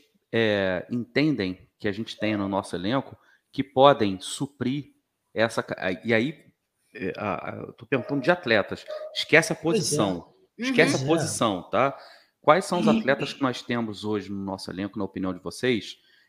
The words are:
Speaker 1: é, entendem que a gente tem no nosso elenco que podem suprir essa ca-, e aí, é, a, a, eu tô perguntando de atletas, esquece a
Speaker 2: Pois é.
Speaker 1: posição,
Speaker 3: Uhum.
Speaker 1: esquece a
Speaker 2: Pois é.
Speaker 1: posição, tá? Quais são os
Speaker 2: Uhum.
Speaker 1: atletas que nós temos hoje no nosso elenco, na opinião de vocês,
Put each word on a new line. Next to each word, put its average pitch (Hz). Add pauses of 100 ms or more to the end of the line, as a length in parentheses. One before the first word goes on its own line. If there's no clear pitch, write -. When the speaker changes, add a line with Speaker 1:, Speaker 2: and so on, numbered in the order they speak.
(320)
Speaker 1:
é, 101
entendem 117 (100)
que -
a 101
gente 107
tem 107
no 98
nosso 98
elenco 104 (360)
que 139
podem 131
suprir 131 (420)
essa 117
ca-, - (280)
e 113
aí, 131 (580)
é, -
a, 98
a, 107
eu -
tô -
perguntando 135
de 156
atletas, 113 (300)
esquece -
a 156
Speaker 2:
Pois 170
é. -
Speaker 1:
posição, 104 (260)
Speaker 3:
Uhum. 226
Speaker 1:
esquece 240
a -
Speaker 2:
Pois 131
é. 131
Speaker 1:
posição, 135
tá? 131 (420)
Quais 165
são 180
os -
Speaker 2:
Uhum. 151
Speaker 1:
atletas 139
que -
nós 127
temos 113
hoje 104
no 98
nosso 95
elenco, 95
na 101
opinião 92
de 90
vocês, 110 (320)